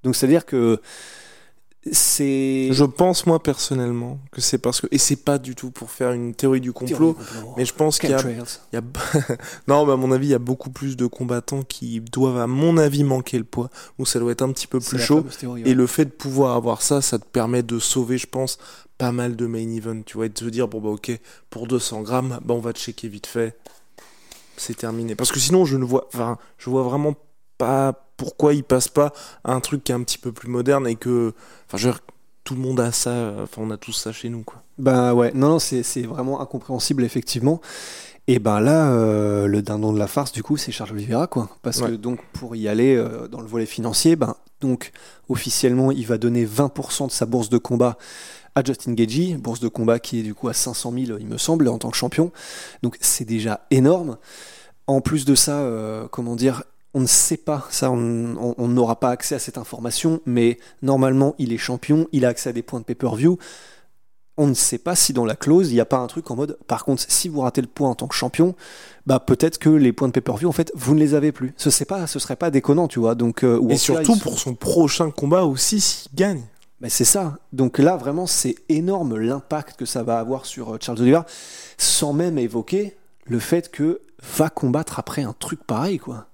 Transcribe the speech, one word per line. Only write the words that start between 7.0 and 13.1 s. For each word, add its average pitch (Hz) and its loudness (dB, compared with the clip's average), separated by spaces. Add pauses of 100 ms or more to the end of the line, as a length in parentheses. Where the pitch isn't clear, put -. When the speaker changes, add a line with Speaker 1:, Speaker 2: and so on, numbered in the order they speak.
Speaker 1:
Théorie - -4
du 131 -14
complot. 113 -14
Speaker 2:
mais 123 0
je 120 -4
pense 156 2
qu'il 156 0
y 139 4
a, 131 4
Speaker 1:
Chemtrails. 120 -4 (280)
Speaker 2:
il 113 -6
y - -2
a, 117 -4
<laughs> - -4
non, 147 4
mais 143 4
à 135 4
mon 131 0
avis, 131 2
il - 0
y 135 6
a 120 2
beaucoup 127 -6
plus 131 -8
de 123 0
combattants 123 -6
qui 120 -8
doivent, 127 0
à 117 0
mon 147 2
avis, 147 4
manquer 131 -2